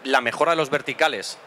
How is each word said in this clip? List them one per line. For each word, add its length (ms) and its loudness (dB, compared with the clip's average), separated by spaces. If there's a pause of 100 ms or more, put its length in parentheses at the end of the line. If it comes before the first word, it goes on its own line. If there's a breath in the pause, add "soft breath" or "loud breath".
la 160 4
mejora 320 0
de 60 2
los 120 0
verticales 760 -2